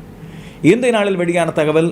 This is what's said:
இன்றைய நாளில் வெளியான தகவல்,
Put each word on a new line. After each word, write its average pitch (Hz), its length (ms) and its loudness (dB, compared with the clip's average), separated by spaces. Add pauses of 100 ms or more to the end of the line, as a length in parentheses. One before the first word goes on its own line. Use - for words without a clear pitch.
(640)
இன்றைய 233 300 4
நாளில் 202 240 0
வெளியான 170 340 0
தகவல், 156 420 2